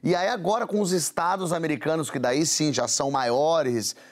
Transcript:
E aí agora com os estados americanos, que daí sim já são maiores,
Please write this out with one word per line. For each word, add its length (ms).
E 120
aí 140
agora 380
com 140
os 120
estados 600
americanos, 580
que 80
daí 280
sim 260
já 160
são 220
maiores, 840